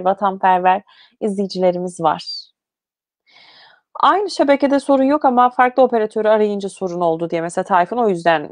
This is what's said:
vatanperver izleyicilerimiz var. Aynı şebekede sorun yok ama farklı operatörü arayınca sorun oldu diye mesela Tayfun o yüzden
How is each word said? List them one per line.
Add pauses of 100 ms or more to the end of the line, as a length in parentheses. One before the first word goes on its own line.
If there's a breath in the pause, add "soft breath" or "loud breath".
vatanperver (380 soft breath)
izleyicilerimiz
var. (1800 soft breath)
Aynı
şebekede
sorun
yok
ama
farklı
operatörü
arayınca
sorun
oldu
diye
mesela
Tayfun
o
yüzden